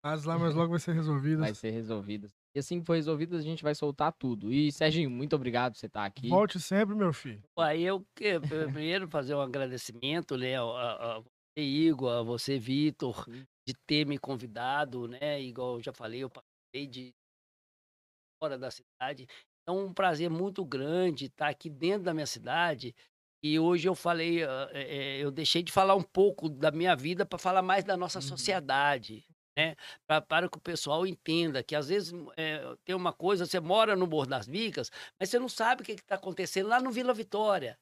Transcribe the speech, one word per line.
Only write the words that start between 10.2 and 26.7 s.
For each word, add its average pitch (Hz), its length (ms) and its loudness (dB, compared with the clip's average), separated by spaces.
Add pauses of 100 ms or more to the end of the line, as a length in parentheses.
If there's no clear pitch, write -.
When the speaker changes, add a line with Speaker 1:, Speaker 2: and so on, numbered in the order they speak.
Speaker 3:
né, 127 200 0
a, 123 40 0
a, 117 540 -4
a - 40 -8
você, - 420 -14
Igor, 139 500 2
a 120 100 0
você, 120 360 -2
Vitor, 135 680 0
Speaker 2:
Sim. 123 200 -16 (220)
Speaker 3:
de 131 80 -8 (120)
ter 151 200 2
me 143 120 -2
convidado, 127 920 -4
né? 139 340 -4
Igual 123 340 -6
eu 120 60 -10
já 123 100 -8
falei, 117 300 -8
eu 131 80 -8
participei - 560 -14
de 127 260 -16 (1300)
fora 139 160 -6
da 127 120 -8
cidade. 131 560 -12 (360)
Então, 190 220 -4
um 190 80 -10
prazer 175 380 2
muito 190 340 -2
grande 143 640 0
tá - 200 -2
aqui 151 200 -4
dentro 170 360 -2
da 170 100 0
minha 151 120 -2
cidade. 131 680 -2 (480)
E 151 160 2
hoje 170 300 4
eu 180 60 2
falei, 170 480 0
ah, 135 300 -4
é, 139 240 -6
é, 135 220 -4
eu 143 120 -2
deixei 156 320 2
de 170 80 -6
falar 196 240 8
um 190 80 4
pouco 190 460 4
da 147 220 2